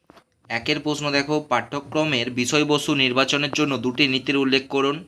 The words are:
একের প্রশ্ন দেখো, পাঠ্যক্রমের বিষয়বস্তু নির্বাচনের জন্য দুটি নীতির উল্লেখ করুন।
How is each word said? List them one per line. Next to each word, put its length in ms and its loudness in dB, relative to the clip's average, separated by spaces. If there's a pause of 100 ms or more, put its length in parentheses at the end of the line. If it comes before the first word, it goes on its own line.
(500)
একের 300 -2
প্রশ্ন 240 -4 (120)
দেখো, 200 0 (140)
পাঠ্যক্রমের 800 -2
বিষয়বস্তু 640 0 (120)
নির্বাচনের 540 0
জন্য 200 2
দুটি 300 0
নীতির 360 0
উল্লেখ 240 2
করুন। 280 0 (120)